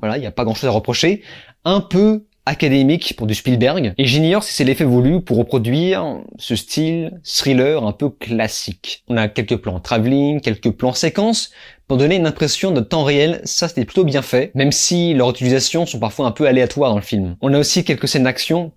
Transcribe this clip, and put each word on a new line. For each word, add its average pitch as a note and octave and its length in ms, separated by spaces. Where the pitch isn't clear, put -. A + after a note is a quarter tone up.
Voilà, A2 160
il D3 40
n'y B2 60
a G#2 40
pas B2 140
grand A2 100
chose C3 140
à A#2 40
reprocher. C#3+ 500
Un F#3+ 160
peu G#3 460
académique C#3 720
pour A2 120
du G#2+ 80
Spielberg, B2+ 600
et C3+ 80
j'ignore D#3+ 380
si - 100
c'est C3+ 120
l'effet C3+ 180
voulu C3 380
pour C3+ 160
reproduire C#3 800
ce - 180
style E3 640
thriller C3+ 640
un G#2 60
peu C#3+ 180
classique. - 960
On A#2+ 100
a G#2+ 120
quelques G#2+ 300
plans F2+ 200
travelling, C#3 600
quelques A2 320
plans B2+ 200
séquences, G#3 600
pour C3 120
donner D3+ 180
une E3+ 100
impression D#3+ 460
de D#3 80
temps D#3 240
réel, D3 400
ça - 240
c'était C3 160
plutôt F#3 180
bien C3+ 200
fait, C3 340
même C#3 160
si F3 420
leurs B2+ 160
utilisations C3 560
sont A#2+ 140
parfois A#2 260
un A2 60
peu D3+ 160
aléatoires B2+ 420
dans G#2 60
le G2+ 60
film. F#2 400
On C#3 120
a D3 60
aussi E3 240
quelques C#3 240
scènes C3+ 160
d'action, D#3+ 520